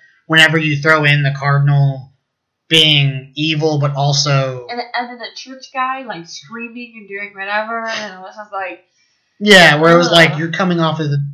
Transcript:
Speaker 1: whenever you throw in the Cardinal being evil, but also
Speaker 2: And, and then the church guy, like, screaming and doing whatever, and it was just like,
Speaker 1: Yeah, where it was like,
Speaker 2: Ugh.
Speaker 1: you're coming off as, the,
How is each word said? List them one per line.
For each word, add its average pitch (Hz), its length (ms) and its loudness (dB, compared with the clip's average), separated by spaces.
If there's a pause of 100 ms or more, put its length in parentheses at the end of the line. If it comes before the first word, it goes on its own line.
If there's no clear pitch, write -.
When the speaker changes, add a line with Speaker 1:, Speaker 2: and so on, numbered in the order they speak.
(260)
Speaker 1:
whenever 160 320 2
you 156 240 0
throw 156 220 2
in 147 180 2
the 143 160 0
Cardinal 143 760 0 (560)
being 143 680 2
evil, 156 440 -2
but 139 160 -2
also 135 760 -2
Speaker 2:
And, 240 100 -8 (140)
and 240 160 -6
then 247 80 -16
the 226 180 -16
church 262 380 -18
guy, 262 300 -6
like, 170 240 -12
screaming 233 680 -16
and 208 120 -20
doing 202 260 -12
whatever, 214 520 -6
and 214 260 -10
it 185 80 -18
was 208 160 -18
just 208 160 -16
like, 185 320 -10 (560)
Speaker 1:
Yeah, 170 400 6
where 170 120 6
it 170 40 8
was 170 140 2
like, 165 200 6
Speaker 2:
Ugh. 147 80 -6
Speaker 1:
you're 165 120 -4
coming 180 280 0
off 160 220 -2
as, 147 80 -2
the, 143 80 0 (160)